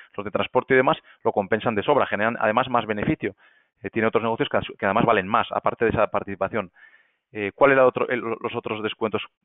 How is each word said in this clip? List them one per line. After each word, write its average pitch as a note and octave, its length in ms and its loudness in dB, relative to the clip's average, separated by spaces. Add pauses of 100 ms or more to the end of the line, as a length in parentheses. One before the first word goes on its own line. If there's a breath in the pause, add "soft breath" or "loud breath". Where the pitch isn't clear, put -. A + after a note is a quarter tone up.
(160 loud breath)
los G2+ 80 -8
de G2+ 80 -10
transporte A#2+ 420 0
y - 20 8
demás, C3+ 220 4 (240 soft breath)
lo A#2 80 0
compensan G#2+ 460 -2
de G2 80 -2
sobra, C3 220 2
generan A2 340 -2
además A2 280 0
más A#2+ 160 0
beneficio. G#2 520 -4 (480 soft breath)
Eh, G2 60 -8
tiene A2+ 180 0
otros A2 160 0
negocios A2+ 240 -2
que - 80 -2
as-, G2 200 -2
que - 80 -8
además G#2 200 4
valen G#2 240 2
más, A2 240 0
aparte G2+ 320 -2
de G#2+ 80 2
esa G#2 160 2
participación. G2 640 -4 (580 soft breath)
Eh, G2+ 240 -6
¿cuál C#3 160 4
era C3+ 160 6
otro, B2 220 0
el, B2 100 -2
los A2+ 380 -8
otros A2 260 -8
descuentos, G#2+ 400 -4 (220)